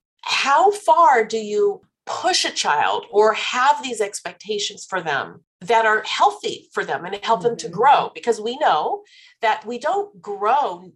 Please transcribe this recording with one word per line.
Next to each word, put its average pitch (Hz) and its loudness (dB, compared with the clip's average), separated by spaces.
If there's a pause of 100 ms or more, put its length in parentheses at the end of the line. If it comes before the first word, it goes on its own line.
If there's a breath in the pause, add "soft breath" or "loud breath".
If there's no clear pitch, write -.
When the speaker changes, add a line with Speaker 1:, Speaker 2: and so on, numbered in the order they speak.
(220)
Speaker 1:
how 320 2
far 320 4
do 226 -4
you 208 0 (240)
push - -2
a 302 -2
child 147 -2
or 214 4
have 254 0
these 240 -8
expectations 202 -8
for 185 -4
them 131 -6 (160)
that 226 2
are 214 2
healthy - -2
for 190 -4
them 160 -6
and 196 -10
help 220 0
them 233 0
to - -12
Speaker 2:
Mm-hmm. 165 -12
Speaker 1:
grow, 220 4
because 214 -2
we 240 -6
know 247 0 (400 soft breath)
that 214 -2
we 240 -8
don't 349 -4
grow 202 -2